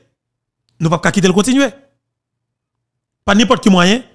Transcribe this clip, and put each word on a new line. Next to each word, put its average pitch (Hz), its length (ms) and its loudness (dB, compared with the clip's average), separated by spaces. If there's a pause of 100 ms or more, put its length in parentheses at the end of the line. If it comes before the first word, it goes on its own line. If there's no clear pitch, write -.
(800)
nous 160 80 -2
pas 170 100 -2
qu'à 180 140 -4
quitter 190 140 0
le 180 80 2
continuer. 254 340 0 (1600)
Pas 202 100 -2
n'importe 214 280 0
quel 202 100 4
moyen, 190 300 2 (120)